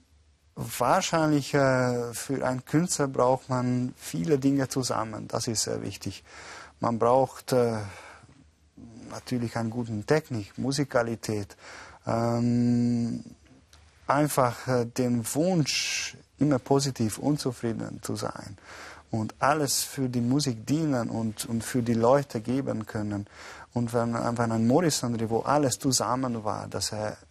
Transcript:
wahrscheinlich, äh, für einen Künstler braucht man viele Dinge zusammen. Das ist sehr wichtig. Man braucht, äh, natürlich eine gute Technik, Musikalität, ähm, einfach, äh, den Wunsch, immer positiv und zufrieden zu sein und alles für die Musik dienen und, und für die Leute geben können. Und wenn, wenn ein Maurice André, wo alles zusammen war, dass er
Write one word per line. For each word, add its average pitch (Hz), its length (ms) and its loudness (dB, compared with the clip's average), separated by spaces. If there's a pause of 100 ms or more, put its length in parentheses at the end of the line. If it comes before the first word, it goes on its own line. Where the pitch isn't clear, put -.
(560)
wahrscheinlich, 147 1000 2
äh, 123 600 2
für - 320 -4
einen 127 200 -2
Künstler 151 420 2
braucht 131 420 2
man 123 480 0
viele 165 420 0
Dinge 139 300 2
zusammen. 110 580 -4
Das 117 200 -2
ist 110 160 -2
sehr 113 180 -4
wichtig. 104 420 -8 (560)
Man 117 180 0
braucht, 127 560 2
äh, 117 240 4 (1300)
natürlich 117 440 -4
eine 117 140 0
gute 113 320 -4
Technik, 127 560 0
Musikalität, 117 960 -2 (520)
ähm, 120 1160 2 (840)
einfach, 135 600 2
äh, 123 180 4
den 120 380 0 (120)
Wunsch, - 840 0 (220)
immer 139 180 4
positiv 135 600 0
und 147 200 2
zufrieden 113 600 -4
zu 113 140 -6
sein 107 420 -8 (540)
und 110 280 -2
alles 143 440 2
für 131 260 -4
die 123 120 -2
Musik 120 440 0
dienen 139 440 0
und, 113 360 -4
und 113 180 -2
für 123 200 -2
die 117 100 0
Leute 120 480 4
geben 117 460 -4
können. 104 400 -4 (460)
Und 120 200 0
wenn, 117 200 2
wenn 117 380 0
ein 113 160 2
Maurice 147 380 4
André, 117 240 -2
wo 113 120 0
alles 139 380 2
zusammen 123 640 0
war, 101 240 -4
dass 107 240 -4
er 107 260 -6 (140)